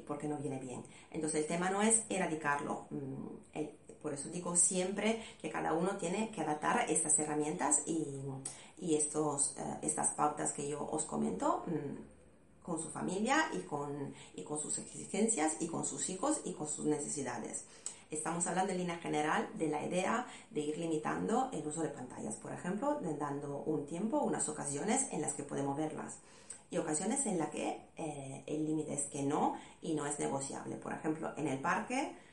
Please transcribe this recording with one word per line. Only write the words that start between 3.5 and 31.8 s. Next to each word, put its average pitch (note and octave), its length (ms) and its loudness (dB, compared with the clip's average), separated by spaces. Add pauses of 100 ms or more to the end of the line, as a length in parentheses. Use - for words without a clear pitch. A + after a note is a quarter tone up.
el, D3+ 160 -4 (320)
por D3 120 -2
eso D3+ 160 -6
digo F3 260 -2
siempre G3+ 680 4 (200)
que D#3+ 80 -4
cada D#3+ 240 0
uno F#3 240 2
tiene G3 340 0
que D#3+ 100 -4
adaptar D3+ 480 2
estas D3+ 300 6
herramientas D3+ 680 2
y, D#3+ 200 0 (720)
y E3 180 2
estos, D3+ 600 2
eh, D3 260 -4
estas D3+ 260 2
pautas D3+ 440 2
que C#3+ 140 -4
yo D3 180 -2
os D3+ 200 0
comento, D#3+ 600 2
mm, - 960 -8
con E3 180 -2
su - 80 -6
familia A3 640 2
y F#3 60 -2
con, C#3+ 540 -4 (220)
y - 80 -8
con D3+ 160 -4
sus - 180 -2
exigencias D#3 840 2
y - 80 0
con C#3+ 180 -2
sus - 240 -2
hijos C#4 360 0
y F3+ 80 -2
con D3+ 140 -4
sus D3+ 180 -4
necesidades. C3 800 0 (440)
Estamos E3+ 360 0
hablando F#3 280 2
en F3+ 60 0
línea F3 180 0
general D#3 560 2
de E3 160 2
la D3 160 0
idea G#3 420 2 (220)
de - 100 -2
ir D3+ 180 0
limitando E3+ 760 2
el D3+ 120 -4
uso D3+ 160 -2
de D3+ 80 0
pantallas, B2+ 460 -6
por - 160 -8
ejemplo, G#3 480 0
de D#3+ 160 -2
dando C#3+ 440 -2
un D3 260 0
tiempo, G#3+ 340 0
unas E3+ 300 2
ocasiones D3+ 600 0
en F3+ 100 -2
las D3 120 -2
que C#3+ 100 -6
podemos C#3 340 -2
verlas, D3+ 400 -2 (540)
y - 60 0
ocasiones E3+ 500 2
en F#3 100 2
la D3+ 140 2
que, - 460 -4
eh, C3+ 500 -6
el D#3 180 0
límite D#3 300 0
es D3 80 0
que - 180 -4
no E3 340 4 (260)
y F3 120 0
no C#3+ 140 2
es D3+ 100 -2
negociable. C3+ 600 -2
Por - 160 -4
ejemplo, - 440 0
en D3 100 0
el C3+ 120 2
parque, G#3+ 560 0 (180)